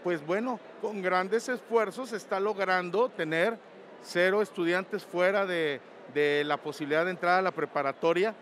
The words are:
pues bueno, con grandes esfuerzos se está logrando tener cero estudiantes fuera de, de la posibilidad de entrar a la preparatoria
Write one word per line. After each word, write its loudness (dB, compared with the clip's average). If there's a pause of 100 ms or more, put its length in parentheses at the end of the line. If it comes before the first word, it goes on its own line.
pues -2
bueno, -2 (200)
con -6
grandes 0
esfuerzos -2
se -6
está -4
logrando 0
tener 0 (440)
cero 2
estudiantes -2
fuera 2
de, -2 (320)
de 2
la 2
posibilidad -2
de 0
entrar 2
a 2
la 0
preparatoria 0